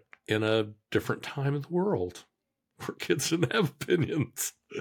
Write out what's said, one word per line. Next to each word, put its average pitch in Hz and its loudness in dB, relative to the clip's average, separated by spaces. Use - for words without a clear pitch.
in 107 2
a 110 2
different 110 0
time 139 -2
of 143 -4
the 165 -8
world 175 -2
<laughs> - -18
where - -6
kids - 0
didn't 165 2
have 214 2
opinions. - 0
<laughs> - -20